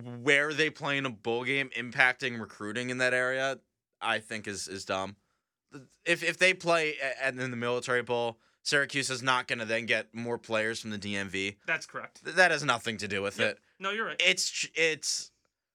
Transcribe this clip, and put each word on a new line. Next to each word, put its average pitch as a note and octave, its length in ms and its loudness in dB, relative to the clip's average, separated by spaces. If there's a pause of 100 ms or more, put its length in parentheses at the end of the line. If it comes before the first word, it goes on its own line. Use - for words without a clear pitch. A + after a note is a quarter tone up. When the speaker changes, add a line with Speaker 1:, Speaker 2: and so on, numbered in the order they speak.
(220)
Speaker 1:
where D3 320 4
they D3+ 160 2
play C#3+ 280 -2
in C#3 60 -2
a C3 60 -4
bowl A#2 320 -2
game C3+ 340 -2
impacting B2 640 2
recruiting G#2+ 500 -6
in B2+ 80 -4
that B2+ 140 2
area, C3 460 0 (420)
I A2 200 0
think A2 260 -10
is, G2+ 220 -6
is F#2+ 160 -8
dumb. F#2+ 320 -4 (880)
If, E3 180 2
if E3+ 160 -2
they F#3 160 6
play E3 480 2
a-, C3 240 -4
and B2+ 140 -2
in B2+ 100 -2
the B2 60 -6
Military A#2+ 460 0
Bowl, A#2+ 360 -2 (240)
Syracuse C#3 480 0
is B2+ 140 -6
not B2+ 240 2
gonna A#2+ 160 -2
then A2+ 220 0
get A2 280 2
more A#2 240 -4
players A2 420 0
from A2 100 -10
the G#2 80 -6
D G#2 180 -4
M G2 120 -2
V. G2 280 -2 (100)
Speaker 2:
That's D#3+ 200 -2
correct. - 360 -14
Speaker 1:
Th-, D#3+ 140 -8
that F3+ 160 8
has D3 100 0
nothing A#2 360 0
to G2+ 100 -6
do G2 120 -2
with G2+ 200 -2
Speaker 2:
Yep. A2 100 4
Speaker 1:
it. - 80 -6 (220)
Speaker 2:
No, F#3+ 100 -4
you're G#3+ 160 -2
right. D#3 180 0
Speaker 1:
It's F#3 240 4
ch-, - 280 -4
it's - 560 0 (420)